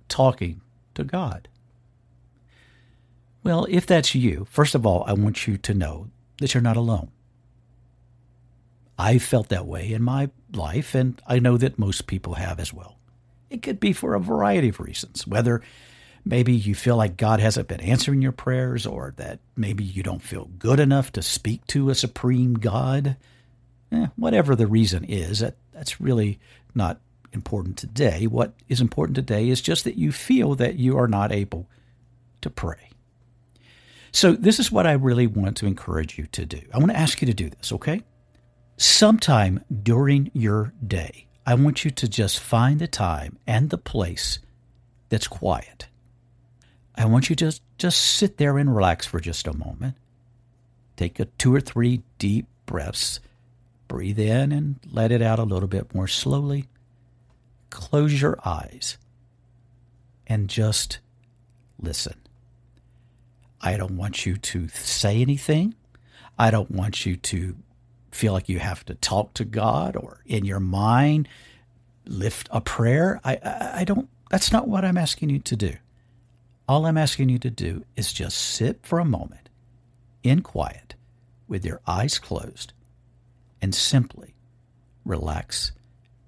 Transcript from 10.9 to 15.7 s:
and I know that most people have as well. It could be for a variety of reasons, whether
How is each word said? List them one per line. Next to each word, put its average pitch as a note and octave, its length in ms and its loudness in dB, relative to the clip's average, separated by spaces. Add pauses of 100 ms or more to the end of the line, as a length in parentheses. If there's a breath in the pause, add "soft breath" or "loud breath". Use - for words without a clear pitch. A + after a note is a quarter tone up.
and C3 320 0
I B2 140 2
know B2 160 6
that A#2+ 240 0
most G2 280 0
people F#2+ 260 -4
have E2+ 260 -6
as D#2+ 140 -8
well. - 240 -20 (520)
It A#3+ 120 -10
could - 180 -6
be G3+ 140 2
for - 220 -2
a G2+ 40 0
variety F3 480 2
of G2 140 -2
reasons, - 440 -10
whether A#2 360 0 (640 loud breath)